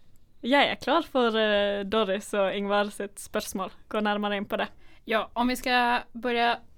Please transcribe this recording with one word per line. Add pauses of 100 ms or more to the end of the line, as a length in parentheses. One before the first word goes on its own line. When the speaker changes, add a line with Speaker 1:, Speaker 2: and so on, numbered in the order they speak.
(420)
Speaker 1:
jag
är
klar
för,
eh,
Doris
och
Ingvar
sitt
spörsmål. (180)
Gå
närmare
in
på
det. (380)
Speaker 2:
Ja,
om
vi
ska (140)
börja (180)